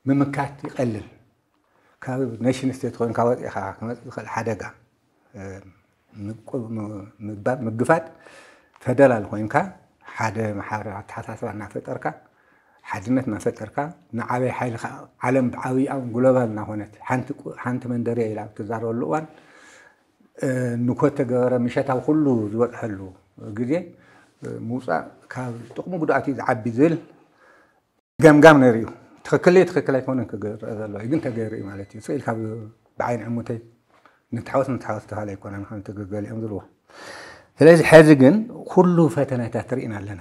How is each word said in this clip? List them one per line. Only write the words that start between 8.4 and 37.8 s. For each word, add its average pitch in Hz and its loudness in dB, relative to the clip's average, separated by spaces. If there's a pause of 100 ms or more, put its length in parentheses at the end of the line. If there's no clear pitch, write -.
ፌደራል 123 4
ኮይንካ 107 -6 (520)
ሓደ 107 -6 (180)
ማሕበራዊ 104 -8
ኣተሓሳስባ 113 -12
እናፈጠርካ፣ - -10 (800)
ሓድነት 120 -4
እናፈጠርካ፣ 107 -6 (360)
ንዓበይ 123 -2
ሓይሊ 123 -4
ኸ - -10 (340)
ዓለም 131 2
ብዓብይ 131 -2
ኣብ 135 -6
ግሎባል 123 4
እናኾነት 104 -8
ሓንቲ 127 -4
ቁ-፣ - -12
ሓንቲ 123 -6
መንደር 117 -2
እያ 113 -2
ኢላ 104 -8
ብትዛረበሉ 113 -6
እዋን፣ 156 -4 (1120)
እ፣ 147 -2 (300)
ንኮት 131 0
ተገበረ 123 0
ምሸታዊ 123 -2
ኩሉ 156 2 (240)
ዝበፅሐሉ 110 -4 (500)
ግዜ፣ 120 -6 (640)
እ፣ 127 -14 (120)
ምውፃእ 110 -4 (260)
ካብ 123 -10 (180)
ጥቕሙ 175 -12
ጉድኣት 139 0
እዩ 139 -4
ዝዓቢ 117 -2
ዝብል 139 4 (1300)
ገምጋም 151 12
ነይሩ 127 8
እዩ። 110 -4 (380)
ትኽክል 180 4
እዩ፣ 185 8
ትኽክል 147 0
ኣይኮነን 127 -2
ክግረአ 107 -10
ዘሎ 107 -10
እዩ፣ 107 -10
ግን 147 -2
ተገይሩ 113 -6
እዩ 113 -10
ማለት 98 -14
እዩ። 113 -20
ስእሊ 147 -8
ካብ 117 -6 (560)
ብዓይኒ 120 -4
ዕሙተይ 117 -6 (760)
ንትሓወስ 131 -4
ንትሓወስ 110 -6
ተባሃለ 104 -10
ኣይኮነን 98 -12
ከም 101 -12
ተገገሊኦም 104 -10
ዝብልዎ። 107 -8 (1000)
ስለዚ 160 10